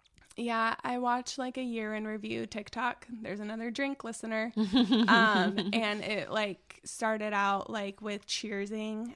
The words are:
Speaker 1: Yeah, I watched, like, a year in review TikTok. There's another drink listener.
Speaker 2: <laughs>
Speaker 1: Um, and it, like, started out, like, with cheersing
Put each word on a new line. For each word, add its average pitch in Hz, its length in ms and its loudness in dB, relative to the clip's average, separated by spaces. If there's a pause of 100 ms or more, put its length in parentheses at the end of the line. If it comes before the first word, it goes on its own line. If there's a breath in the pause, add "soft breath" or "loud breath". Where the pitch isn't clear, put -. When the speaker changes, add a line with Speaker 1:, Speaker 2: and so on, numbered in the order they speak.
(360)
Speaker 1:
Yeah, 226 480 0
I 247 140 -2
watched, 247 400 0
like, 254 220 -4
a 262 40 -2
year 220 320 -4
in 214 120 -6
review 220 400 -4
TikTok. - 600 -6 (140)
There's 208 200 -6
another 226 300 -6
drink 277 320 -2
listener. 220 520 -4
Speaker 2:
<laughs> 220 540 6
Speaker 1:
Um, 202 680 6
and 214 280 0
it, 202 280 -2
like, 208 540 -4
started 214 500 -2
out, 196 340 0
like, 202 320 -6
with 208 260 -6
cheersing 214 880 -4